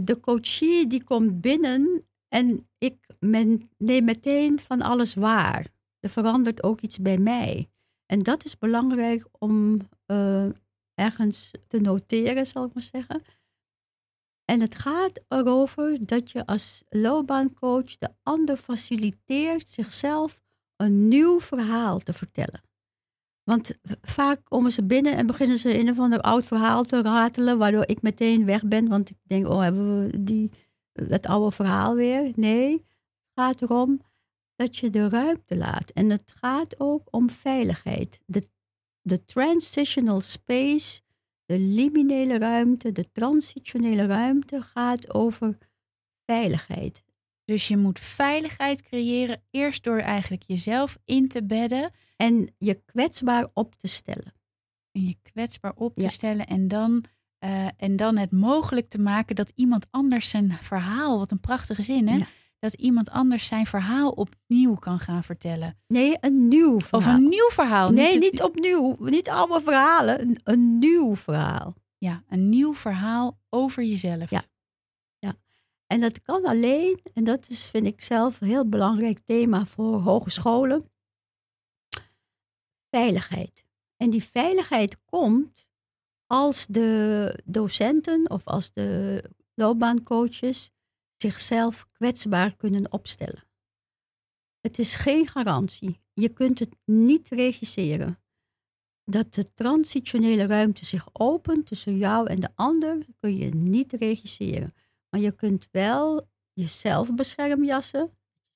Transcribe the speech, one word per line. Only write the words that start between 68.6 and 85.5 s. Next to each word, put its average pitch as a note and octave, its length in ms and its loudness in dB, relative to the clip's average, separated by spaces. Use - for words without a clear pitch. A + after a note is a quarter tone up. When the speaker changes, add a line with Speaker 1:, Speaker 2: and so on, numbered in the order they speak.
Speaker 1:
Niet C4+ 300 0
oude E4+ 340 0
verhalen. C#4 580 4
Een, A#3+ 220 0
een A#3 360 4
nieuw D4 360 4
verhaal. D#3 580 -4
Speaker 2:
Ja, F3 320 -6
een F#3+ 200 2
nieuw C#4 240 4
verhaal A3+ 640 -4
over B3+ 340 -2
jezelf. F3+ 460 -4
Speaker 1:
Ja. - 140 -4
Ja. G3 160 -8
En A3+ 140 0
dat A#3 200 -2
kan F#4 240 -2
alleen, C#4+ 540 2
en A3+ 100 -2
dat A#3 260 -2
is, - 200 -10
vind A3 160 -2
ik G#3 160 -4
zelf, A#3 400 -2
een G3+ 60 -2
heel A#3+ 220 2
belangrijk G#3+ 560 0
thema A3+ 400 2
voor A3 340 -2
hogescholen. A#3 840 0
Veiligheid. - 760 -2
En A#3 120 0
die A3 140 2
veiligheid C#4 800 0
komt C#4 640 0